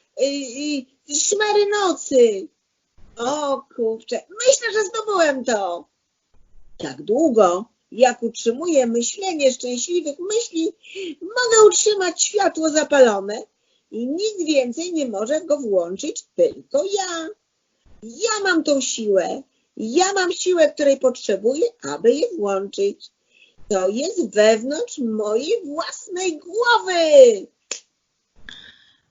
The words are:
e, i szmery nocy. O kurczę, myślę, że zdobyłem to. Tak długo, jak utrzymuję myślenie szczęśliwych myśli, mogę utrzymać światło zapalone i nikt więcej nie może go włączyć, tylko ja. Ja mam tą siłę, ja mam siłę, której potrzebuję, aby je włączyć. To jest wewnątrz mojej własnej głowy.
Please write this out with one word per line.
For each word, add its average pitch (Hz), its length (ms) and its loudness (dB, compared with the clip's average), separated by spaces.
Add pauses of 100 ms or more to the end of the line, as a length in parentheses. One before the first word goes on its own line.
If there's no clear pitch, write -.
(160)
e, 262 100 0
i 277 600 -6 (280)
szmery 415 560 0
nocy. 277 760 2 (680)
O 269 460 -4 (140)
kurczę, 226 440 -6 (260)
myślę, 494 260 2
że 427 120 0
zdobyłem 359 600 0
to. 190 440 -4 (880)
Tak 135 240 -10
długo, 214 600 2 (280)
jak 240 300 2
utrzymuję 254 640 0
myślenie 269 680 0
szczęśliwych 277 680 -4
myśli, 370 540 -4 (480)
mogę 440 480 6
utrzymać 370 540 0
światło 320 480 0
zapalone 247 720 2 (480)
i 226 160 -8
nikt 370 400 -4
więcej 294 460 -2
nie 294 160 -2
może 233 360 -4
go 294 140 0
włączyć, 196 680 -4 (100)
tylko 180 500 0
ja. 370 440 -4 (760)
Ja 392 420 -4
mam 349 200 0
tą 277 160 0
siłę, 208 600 -2 (340)
ja 311 360 0
mam 370 200 0
siłę, 349 400 2
której 277 240 -4
potrzebuję, 240 720 -2 (160)
aby 156 320 0
je 311 120 -2 (100)
włączyć. 202 760 -4 (580)
To 185 200 0
jest 285 420 -4
wewnątrz 226 680 2
mojej 233 640 -2
własnej 339 760 -6
głowy. 339 1080 4 (1600)